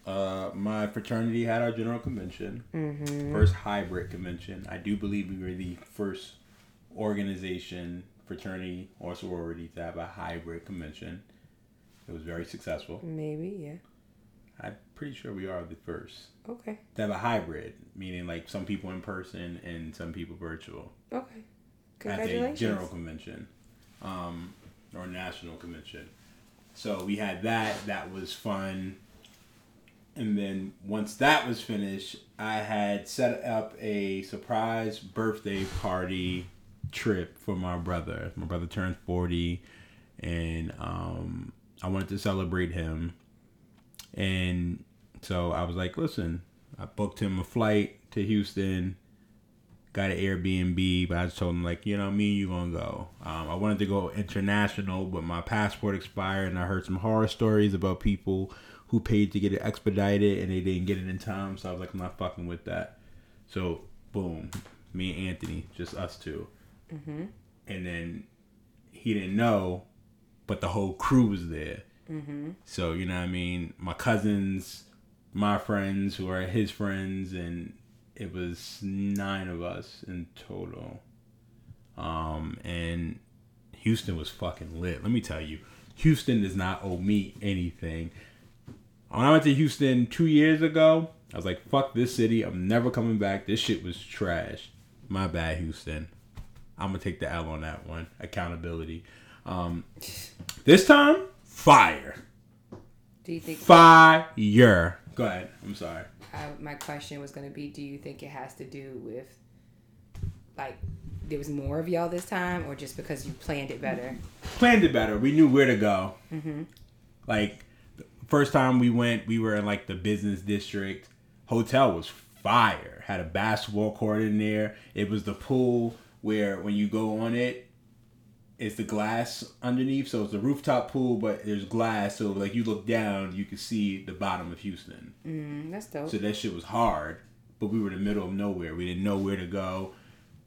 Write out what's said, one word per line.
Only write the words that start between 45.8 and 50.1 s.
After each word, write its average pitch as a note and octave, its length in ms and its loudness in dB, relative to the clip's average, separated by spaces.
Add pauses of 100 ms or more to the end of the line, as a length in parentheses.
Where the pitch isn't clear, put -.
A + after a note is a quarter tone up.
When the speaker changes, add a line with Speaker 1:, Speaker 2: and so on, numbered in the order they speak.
Speaker 1:
"Listen," F2 460 -4 (360)
I - 80 -12
booked - 340 -6
him F#2+ 180 0
a F#2+ 60 -2
flight G#2+ 680 0
to G2+ 120 -2
Houston, F#2+ 720 0 (960)
got G2 180 -2